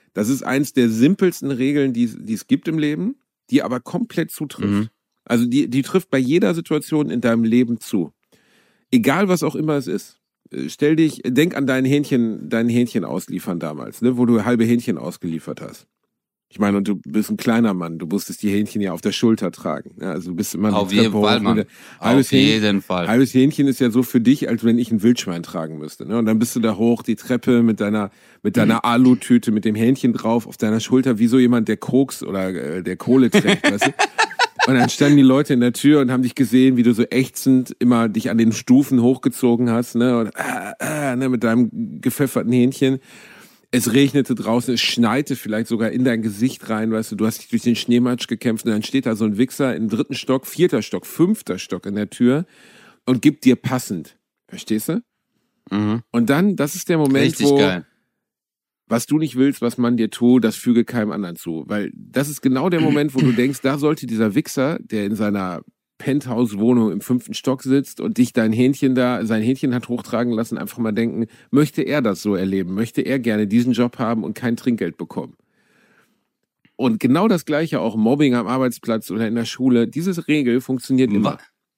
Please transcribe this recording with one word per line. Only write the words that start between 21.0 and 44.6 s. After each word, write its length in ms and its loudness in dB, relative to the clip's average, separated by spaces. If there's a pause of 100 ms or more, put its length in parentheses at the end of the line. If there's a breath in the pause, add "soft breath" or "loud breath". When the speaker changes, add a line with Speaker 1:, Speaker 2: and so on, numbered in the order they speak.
Speaker 1:
Treppe 120 0
hoch 80 2
Speaker 2:
Fall, 140 2
Speaker 1:
und 60 -4
Speaker 2:
Mann. 120 2
Speaker 1:
wieder. 100 -2 (320 loud breath)
Halbes 280 4
Speaker 2:
Auf 40 -8
Speaker 1:
Hähn-, 160 6 (140)
Speaker 2:
jeden 220 2
Fall. 240 -4
Speaker 1:
halbes 260 2
Hähnchen 320 4
ist 140 0
ja 100 2
so 140 2
für 180 0
dich, 280 2
als 140 -2
wenn 140 4
ich 140 -2
ein 100 0
Wildschwein 400 0
tragen 380 -8
müsste, 260 -14
ne? 100 -4
Und 120 0
dann 100 2
bist 180 0
du 40 -2
da 180 0
hoch, 240 2
die 140 -4
Treppe 480 0
mit 180 2
deiner, 300 -2 (320 soft breath)
mit 120 -2
deiner 200 2
Speaker 2:
Mhm. 80 0
Speaker 1:
Alutüte, 640 4
mit 160 0
dem 80 0
Hähnchen 400 2
drauf, 320 -2
auf 120 -18
deiner 220 0
Schulter, 380 2
wie 80 2
so 140 4
jemand, 300 4
der 80 0
Koks 440 -2
oder, 320 -4
äh, 300 -6
der 140 -6
Kohle 340 4
trägt, 400 2
weißt 160 0
du? 100 0
Speaker 2:
<laughs> 720 -2
Speaker 1:
Und 80 4
dann 140 2
standen 280 4
die 60 8
Leute 300 4
in 60 2
der 140 0
Tür 260 4
und 100 2
haben 140 0
dich 120 -4
gesehen, 420 4
wie 60 4
du 100 4
so 100 2
ächzend 760 0
immer 280 2
dich 220 -4
an 80 0
den 160 4
Stufen 480 4
hochgezogen 720 2
hast, 240 -2
ne? 240 2
Und, 80 -2
äh, 840 -6
äh, 40 -4
ne, 120 -2
mit 140 -2
deinem 560 0
gepfefferten 540 -2
Hähnchen. 460 2 (720 loud breath)
Es 200 0
regnete 440 2
draußen, 400 -2